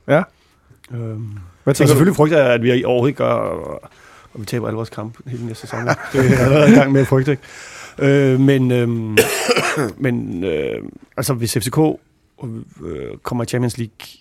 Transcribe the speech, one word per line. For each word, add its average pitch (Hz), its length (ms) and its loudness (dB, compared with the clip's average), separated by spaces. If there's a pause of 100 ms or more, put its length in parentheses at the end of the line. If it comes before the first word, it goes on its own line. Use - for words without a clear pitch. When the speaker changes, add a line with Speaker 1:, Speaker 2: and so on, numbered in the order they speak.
Speaker 1:
Ja. 151 160 2 (680)
Speaker 2:
Øhm, 113 360 -10 (340)
Speaker 1:
Hvad 139 120 2
Speaker 2:
så - 20 0
Speaker 1:
tænker 147 80 6
du? 143 40 6
Speaker 2:
selvfølgelig 151 260 4
frygter 156 220 4
jeg, 131 160 4
at 117 100 2
vi 123 200 2
overhovedet 123 340 0
gør, 120 160 -2
og, 85 500 -6 (500)
og - 80 -16
vi 104 40 -12
taber 113 220 -6
alle 110 80 -4
vores 110 140 -8
kampe 113 300 -14 (100)
hele 120 160 -10
næste 113 220 -12
sæson. 117 120 -10 (340)
Det 139 60 0
er 131 40 4
jeg 127 160 4
allerede 139 320 6
i 120 40 8
gang 139 160 4
med 139 100 4
at 127 60 2
frygte, 131 240 2
ikke? 135 120 -4 (580)
Øh, 139 380 4
men, 135 320 2
øhm, 117 460 -2 (400)
<coughs> - 460 -4
men, 110 400 -4
øh, 71 380 -4 (360)
altså, 123 160 -2
hvis 117 200 -4
F 117 80 -2
C 98 100 -4
K, - 60 -6 (1080)
øh, 69 380 -10
kommer 120 200 -6
i 110 40 -6
Champions 123 300 -4
League 117 300 -12 (140)